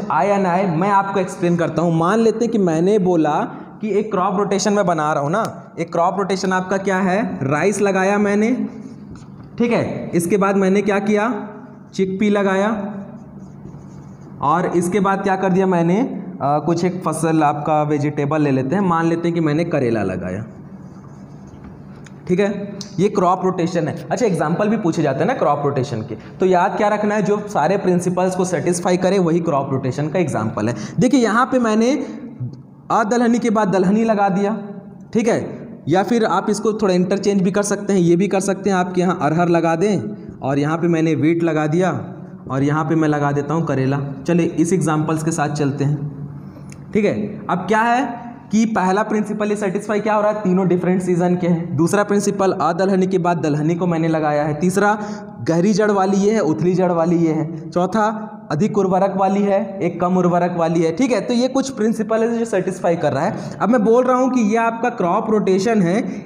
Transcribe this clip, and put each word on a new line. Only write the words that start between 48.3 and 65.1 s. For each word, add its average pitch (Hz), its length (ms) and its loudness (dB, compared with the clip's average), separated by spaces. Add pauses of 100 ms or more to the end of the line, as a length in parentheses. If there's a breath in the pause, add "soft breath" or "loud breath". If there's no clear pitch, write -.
कि 220 140 4
पहला 196 360 0
principle 214 480 -2
ये 214 60 0
satisfy 208 440 -2
क्या 214 140 0
हो 214 80 2
रहा 208 80 2
है, 214 120 -4
तीनों 185 260 2
different 180 340 2
season 180 340 2
के 175 100 -2
हैं। 170 300 0
दूसरा 170 280 2
principle 202 480 0
अदलहनी 185 540 2
के 190 120 0
बाद 175 200 0
दलहनी 147 360 0
को 175 120 -2
मैंने 165 220 0
लगाया 151 360 0
है। 151 100 0
तीसरा 185 440 2 (440 loud breath)
गहरी 170 300 2
जड़ 208 180 2
वाली 196 260 2
ये 202 160 4
है, 220 80 2
उथली 156 340 0
जड़ 180 180 2
वाली 170 240 2
ये 165 160 2
है। 156 380 -4
चौथा 214 600 -2 (180)
अधिक 208 280 0
उर्वरक 190 380 2
वाली 196 260 2
है, 196 360 0
एक 170 220 -2
कम 180 160 2
उर्वरक 175 420 2
वाली 165 240 2
है, 160 140 2
ठीक 247 160 0
है। 208 80 2
तो 240 140 -4
ये 240 140 2
कुछ 262 220 0
principle 220 520 0
है 233 160 0
जो 233 60 -2
satisfy 185 520 -2
कर 147 160 -2
रहा 135 120 -2
है। - 260 -6 (100)
अब 180 80 0
मैं 233 160 4
बोल 233 200 6
रहा 254 120 4
हूँ 254 140 2
कि 254 100 2
ये 214 160 2
आपका 233 340 0
crop 202 400 -2